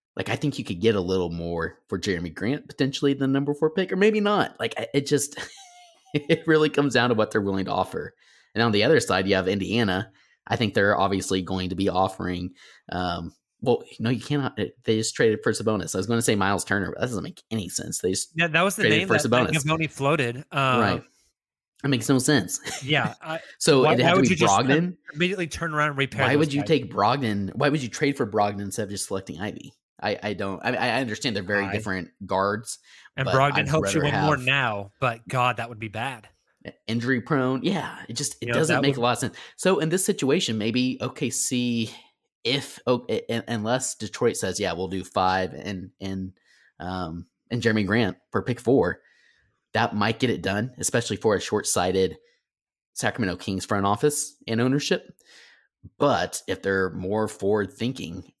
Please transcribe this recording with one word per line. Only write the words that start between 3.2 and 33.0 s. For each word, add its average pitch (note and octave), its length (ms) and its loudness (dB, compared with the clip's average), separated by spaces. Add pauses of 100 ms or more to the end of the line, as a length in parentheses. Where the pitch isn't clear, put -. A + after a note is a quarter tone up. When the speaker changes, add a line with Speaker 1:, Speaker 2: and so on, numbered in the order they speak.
Speaker 1:
number C#3 280 0
four D#3 160 0
pick, F#3 220 -2
or F#3 40 -2
maybe G#3+ 240 4
not. G3+ 380 0
Like, A#2 200 -4
I, A2+ 160 -6
it C#3+ 120 2
just, - 320 0 (400)
<laughs> - 360 -12
it D#3 320 0
really D#3 240 6
comes C#3+ 240 2
down B2 160 4
to A#2+ 40 2
what G#2+ 160 2
they're A2+ 120 2
willing G2 240 0
to G2+ 60 -6
offer. - 420 -2 (400)
And A2 80 4
on A#2 100 4
the G#2 120 4
other C#3 160 6
side, F#2+ 280 2
you G2 60 4
have F#2 140 2
Indiana. F#2+ 640 0 (360)
I A#2 100 -2
think A2 180 0
they're G2+ 240 4
obviously F#2+ 440 0
going F#2 280 -4
to F#2 40 -6
be F#2+ 140 0
offering, F2+ 680 -2 (360)
um, F2 440 -6 (260)
well, B2 240 0 (160)
no, A2+ 100 0
you B2 100 -2
cannot. C#3+ 380 -4
It, - 260 -4
they A2+ 120 2
just A2 180 -2
traded A2 280 4
for A2+ 100 2
Sabonis. G#2+ 420 -2
I F#2+ 40 -2
was G2 100 -2
gonna A#2 120 2
say A2+ 140 2
Miles G2 300 0
Turner, F#2+ 260 -2
but - 100 -8
that B2 60 -2
doesn't A2 160 -4
make F2+ 200 -14 (100)
any A2 160 -4
sense. - 320 -8
They F#2 100 0
just - 240 -4
Speaker 2:
Yeah, E3+ 140 0
that E3 140 2
was G3 120 0
the G#3+ 80 -4
Speaker 1:
traded - 160 4
Speaker 2:
name F#3 100 -2
Speaker 1:
for - 80 4
Speaker 2:
that, - 140 2
that B2 240 4
Speaker 1:
Sabonis. C#3+ 100 0
Speaker 2:
Gavoni D#3+ 240 0
floated. C#3 480 0 (140)
Um, C3 300 2
Speaker 1:
Right. G#2+ 220 2 (840)
That C#3 40 0
makes B2 200 0
no C#3 100 6
sense. A#2+ 400 2 (140)
<laughs> - 120 -10
Speaker 2:
Yeah, C3 380 0
I, D#3+ 160 -8 (220)
Speaker 1:
So C3+ 240 6
Speaker 2:
why, D#3 80 6
Speaker 1:
it'd B2 120 4
have E3+ 60 6
Speaker 2:
why F3 40 6
Speaker 1:
to - 20 6
Speaker 2:
would F#3+ 80 6
Speaker 1:
be A#2+ 60 6
Speaker 2:
you - 60 2
just, G#2+ 160 4
uh, G#2 120 6
Speaker 1:
Brogdon? E3 320 2 (180)
Speaker 2:
immediately F3+ 320 0
turn E3 280 -6
around D3+ 160 2
and C#3 80 -4
repair C3+ 260 0
Speaker 1:
Why B2+ 60 4
Speaker 2:
those D3 80 4
Speaker 1:
would D3+ 140 2
you C#3+ 100 0
Speaker 2:
guys? - 60 -4
Speaker 1:
take D#3+ 240 2
Brogdon? G#2 640 2
Why C#3+ 140 2
would D3 120 2
you B2 80 -4
trade C#3 280 0
for B2+ 100 0
Brogdon G#2 360 0
instead G2+ 200 -6
of G2 80 -6
just G2 160 -6
selecting F#2+ 340 -6
Ivy? - 320 -8 (300)
I, G#2 180 -2
I G#2 120 -4
don't. G2 320 -6
I, B2 100 -2
I A#2 260 0
understand A2+ 360 -4
they're G2+ 80 -4
very G2+ 220 0
Speaker 2:
I G2 60 -6
Speaker 1:
different G2+ 360 -4 (180)
guards, G2+ 540 -2 (360)